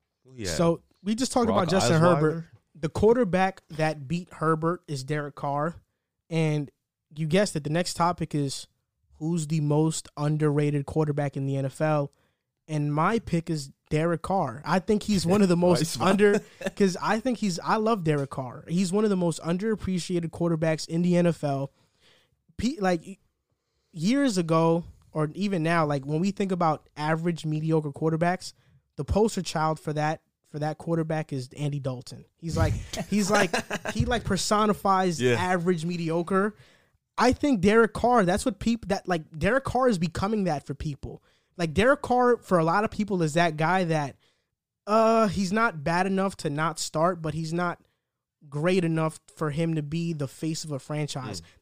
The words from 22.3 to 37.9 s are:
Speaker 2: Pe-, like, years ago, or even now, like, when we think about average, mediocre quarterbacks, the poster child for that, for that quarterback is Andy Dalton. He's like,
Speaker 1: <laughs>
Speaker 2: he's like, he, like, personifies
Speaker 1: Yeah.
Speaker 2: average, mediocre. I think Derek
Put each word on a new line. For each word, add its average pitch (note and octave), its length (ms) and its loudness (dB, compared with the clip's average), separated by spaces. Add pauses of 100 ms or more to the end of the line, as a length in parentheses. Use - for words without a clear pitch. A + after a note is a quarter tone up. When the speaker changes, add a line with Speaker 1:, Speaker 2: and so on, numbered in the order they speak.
Speaker 2:
Pe-, B3+ 200 -2
like, F#3 400 -2 (760)
years A3 460 2
ago, E3 460 2 (280)
or D#3 220 -2
even F#3+ 280 -2
now, E3 240 2
like, C#3+ 200 -2
when D#3 140 -2
we G3 100 0
think F#3+ 220 -4
about E3+ 440 0
average, D#3+ 480 -2
mediocre D#3 460 -2
quarterbacks, D#3+ 640 -2 (440)
the C#3+ 80 -8
poster G3+ 380 0
child D#3 380 -2
for D3+ 140 -6
that, D3+ 260 -2 (300)
for D3+ 80 -10
that D3+ 200 -4
quarterback D#3+ 540 -4
is C3 240 -6
Andy D3 240 -4
Dalton. B2+ 440 -10 (120)
He's E3 200 -8
like, E3 180 2 (180)
Speaker 1:
<laughs> F3+ 180 -8
Speaker 2:
he's G3 200 0
like, G3+ 200 4 (440)
he, A#3 100 0
like, A#3+ 200 -2
personifies G3 960 2
Speaker 1:
Yeah. B2 140 4
Speaker 2:
average, F3+ 500 0
mediocre. F3 720 -2 (640)
I A#3+ 160 4
think C4 300 2
Derek G#3+ 320 6